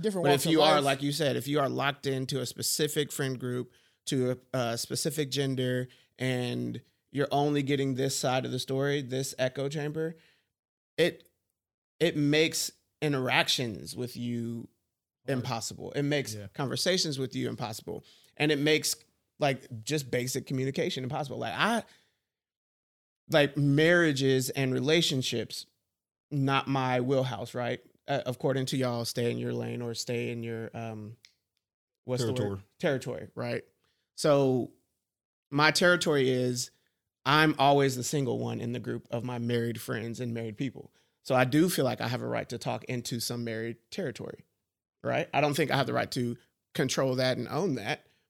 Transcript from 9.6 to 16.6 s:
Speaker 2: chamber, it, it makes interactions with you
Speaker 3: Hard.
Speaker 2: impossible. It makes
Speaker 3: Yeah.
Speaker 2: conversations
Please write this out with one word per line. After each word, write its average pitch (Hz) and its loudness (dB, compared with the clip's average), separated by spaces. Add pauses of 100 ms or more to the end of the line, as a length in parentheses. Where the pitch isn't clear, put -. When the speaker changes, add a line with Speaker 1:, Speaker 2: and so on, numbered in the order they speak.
Speaker 2:
chamber, 151 -4 (800)
it, - 0 (760)
it 165 2
makes 151 2 (300)
interactions 127 0
with 123 -8
you 117 -6 (580)
Speaker 3:
Hard. 135 -2
Speaker 2:
impossible. 113 -6
It 143 -2
makes 139 -2
Speaker 3:
Yeah. 101 -12
Speaker 2:
conversations 151 -2